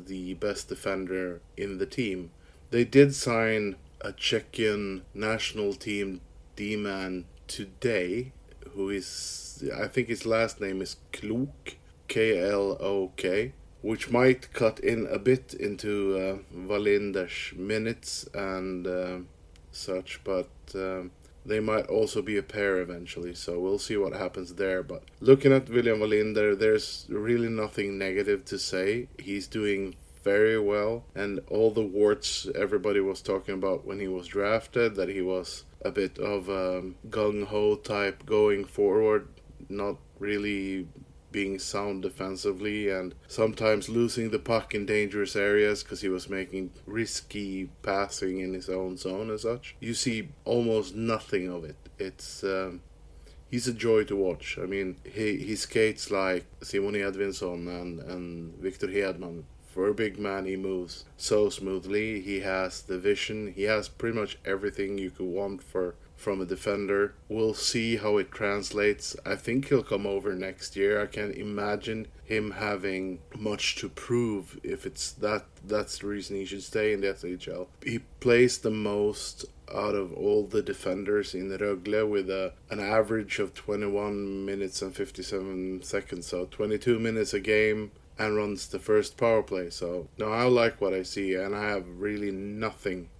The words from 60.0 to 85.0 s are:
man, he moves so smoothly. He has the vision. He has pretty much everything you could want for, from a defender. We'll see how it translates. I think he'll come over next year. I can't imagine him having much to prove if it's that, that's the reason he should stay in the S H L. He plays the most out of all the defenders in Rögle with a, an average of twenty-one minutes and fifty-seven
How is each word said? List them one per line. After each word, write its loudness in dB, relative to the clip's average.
man, -4
he -2
moves -4
so 4
smoothly. -2
He -4
has -2
the -4
vision. 0
He -2
has 2
pretty -4
much -4
everything -2
you -4
could -6
want -4
for, -2
from -4
a -4
defender. 0
We'll 2
see 0
how 2
it 0
translates. 0
I -2
think -2
he'll 4
come -2
over -2
next -8
year. 4
I 0
can't -6
imagine -4
him -2
having -4
much -2
to -6
prove -2
if -6
it's -8
that, -2
that's -2
the -8
reason -6
he -4
should -10
stay 0
in 0
the 2
S -6
H -6
L. -8
He -2
plays 8
the 0
most -2
out -2
of -2
all 2
the 0
defenders -2
in -4
Rögle 0
with 0
a, -2
an -4
average 2
of -2
twenty-one -2
minutes -4
and -6
fifty-seven -6